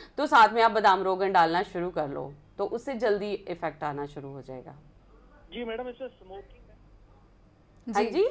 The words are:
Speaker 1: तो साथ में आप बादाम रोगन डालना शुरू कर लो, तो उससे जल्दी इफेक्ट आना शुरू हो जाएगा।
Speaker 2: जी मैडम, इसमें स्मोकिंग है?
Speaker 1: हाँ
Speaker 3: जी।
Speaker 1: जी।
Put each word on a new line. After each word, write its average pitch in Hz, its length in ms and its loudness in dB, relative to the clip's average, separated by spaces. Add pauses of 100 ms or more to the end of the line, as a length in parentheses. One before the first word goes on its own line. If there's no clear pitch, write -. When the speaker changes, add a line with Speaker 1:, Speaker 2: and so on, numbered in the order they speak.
(160)
Speaker 1:
तो 294 100 -2
साथ 233 220 8
में 226 140 2
आप 226 80 6
बादाम 202 320 4
रोगन 190 300 0
डालना 170 300 4
शुरू 180 280 -6
कर 151 180 -4
लो, 143 240 -10 (260)
तो 202 60 -4
उससे - 300 -6
जल्दी 208 380 -2
इफेक्ट 165 520 -8
आना 143 220 -6
शुरू 139 260 -14
हो 135 100 -14
जाएगा। 135 320 -16 (760)
Speaker 2:
जी 233 120 -10
मैडम, 226 240 -8
इसमें 247 200 -12
स्मोकिंग - 600 -20
है? - 80 -20 (1160)
Speaker 1:
हाँ 208 100 2
Speaker 3:
जी। 226 60 -2
Speaker 1:
जी। 381 200 2